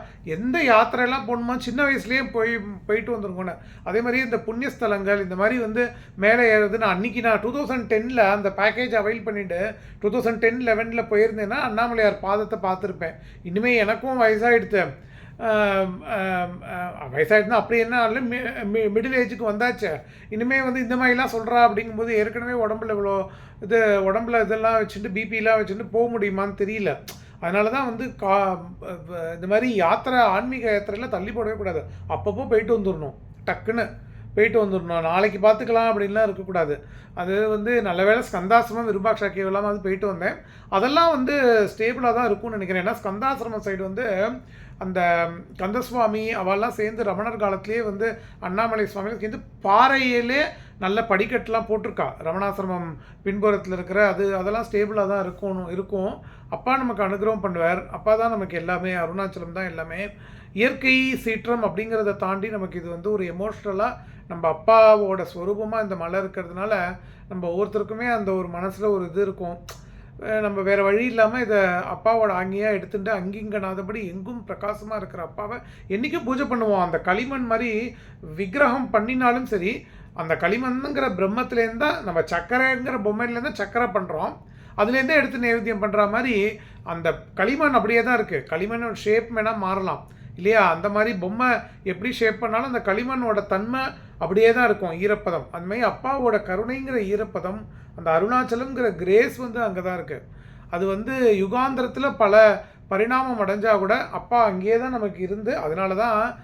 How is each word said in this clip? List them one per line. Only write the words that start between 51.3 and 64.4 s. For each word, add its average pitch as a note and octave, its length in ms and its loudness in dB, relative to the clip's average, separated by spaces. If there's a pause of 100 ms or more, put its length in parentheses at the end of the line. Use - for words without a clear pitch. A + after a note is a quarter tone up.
போட்டிருக்கா. G3 460 -2 (100)
ரமணாசிரமம் F#3 720 -4 (280)
பின்புறத்துல G3 500 0
இருக்கிற F#3 340 2
அது, G3 280 0
அதெல்லாம் G#3 360 -2
ஸ்டேபிளாக G#3 360 0
தான் G3 180 0
இருக்கணும், F#3 460 -6
இருக்கும். G3 500 -4 (280)
அப்பா - 280 -2
நமக்கு A#3+ 260 -2
அனுகிரகம் G3+ 400 0
பண்ணுவார். F3 460 0
அப்பா G#3+ 260 0
தான் A3+ 160 2
நமக்கு F#3+ 260 -4
எல்லாமே, F3 360 -2
அருணாச்சலம் F3 580 -6
தான் F#3 140 -6
எல்லாமே. E3 440 -8 (440)
இயற்கை C4 640 2
சீற்றம் A#3 480 -2
அப்படிங்கிறத G#3 520 -2
தாண்டி G3 340 -4
நமக்கு F#3 300 -6
இது E3 100 -10
வந்து E3+ 220 -6
ஒரு G3 140 -2
எமோஷ்னலாக G3+ 720 -4 (300)
நம்ம E3+ 220 -2